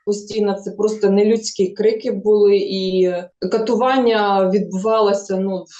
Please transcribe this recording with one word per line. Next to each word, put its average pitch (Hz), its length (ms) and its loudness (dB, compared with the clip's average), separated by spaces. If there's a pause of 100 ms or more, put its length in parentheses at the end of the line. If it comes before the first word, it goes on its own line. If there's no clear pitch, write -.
постійно 208 480 -2
це 196 160 -10
просто 214 400 0
нелюдські 208 580 2
крики 220 420 -2
були, 202 460 4
і 185 580 0 (360)
катування 220 1000 2
відбувалося, 202 840 0
ну, 190 280 -4 (160)